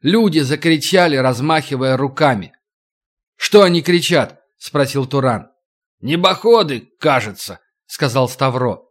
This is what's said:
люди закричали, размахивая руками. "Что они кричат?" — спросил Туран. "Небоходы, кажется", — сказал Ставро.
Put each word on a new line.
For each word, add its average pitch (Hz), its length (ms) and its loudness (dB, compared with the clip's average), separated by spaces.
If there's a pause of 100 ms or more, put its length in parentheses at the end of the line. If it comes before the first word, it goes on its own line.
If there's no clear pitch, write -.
люди 180 380 0
закричали, 156 760 0
размахивая 131 800 -2
руками. 131 560 -2 (800)
"Что - 280 4
они 175 180 2
кричат?" — 165 580 0 (200)
спросил 139 480 -2
Туран. 131 420 -2 (500)
"Небоходы, 175 920 0 (100)
кажется", — 107 600 -2 (280)
сказал 127 420 -2
Ставро. 127 600 -4